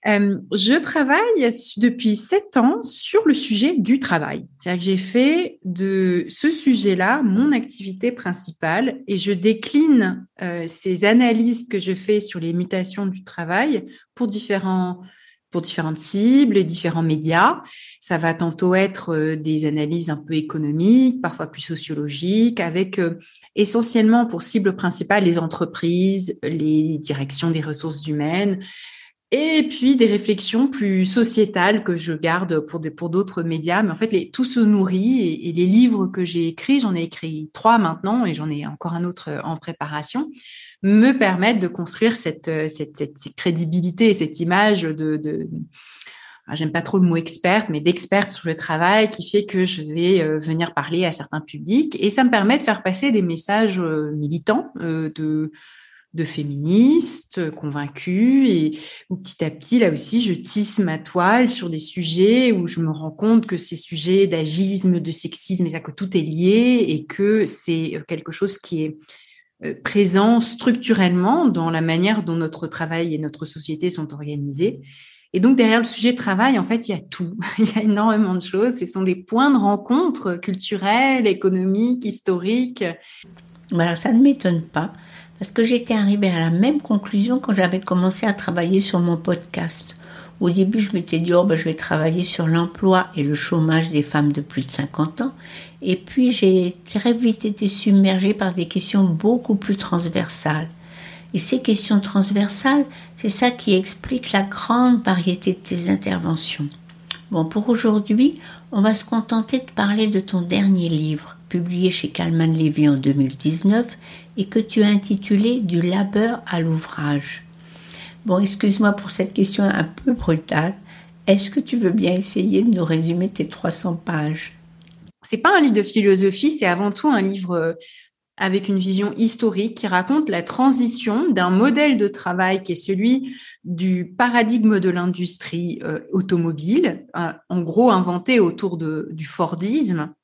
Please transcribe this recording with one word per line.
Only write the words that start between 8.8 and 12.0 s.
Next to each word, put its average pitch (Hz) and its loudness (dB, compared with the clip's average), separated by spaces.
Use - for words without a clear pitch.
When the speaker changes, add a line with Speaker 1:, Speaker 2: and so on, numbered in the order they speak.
Speaker 1:
et 202 -2
je 196 -2
décline, 214 2
euh, 175 -6
ces 185 -2
analyses 233 4
que 202 -4
je 185 -2
fais 196 0